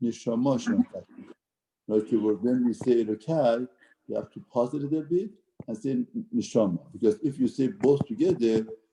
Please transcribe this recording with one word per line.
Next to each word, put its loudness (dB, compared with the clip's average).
neshama 0
shelach. 0
Now, 0
if 0
you 4
were, 2
when 0
we 2
say 2
Elokai, 0
you -6
have -6
to -18
pause 0
a -4
little -2
bit -2
and -6
say, -2
Neshama. 0
Because 2
if -4
you 2
say 0
both 2
together, 2